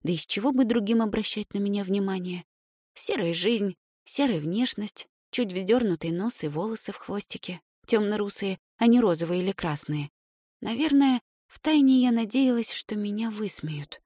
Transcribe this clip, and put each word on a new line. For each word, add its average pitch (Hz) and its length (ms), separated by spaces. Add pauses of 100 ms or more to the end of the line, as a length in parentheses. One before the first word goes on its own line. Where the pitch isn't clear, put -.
Да 170 100
из 165 140
чего 247 260
бы 254 120
другим 226 380
обращать 214 500
на 202 60
меня 202 240
внимание? 185 600 (500)
Серая 170 400
жизнь, 196 400 (300)
серая 240 360
внешность, 208 680 (220)
чуть 214 220
вздернутый 190 580
нос 185 340
и 151 40
волосы 202 440
в - 40
хвостике, - 640 (260)
темно-русые, 208 720 (200)
а 233 80
не 240 140
розовые 175 420
или 190 100
красные. 147 580 (500)
Наверное, 269 600 (280)
втайне 269 540
я 247 100
надеялась, 233 600
что - 220
меня 208 360
высмеют. 156 760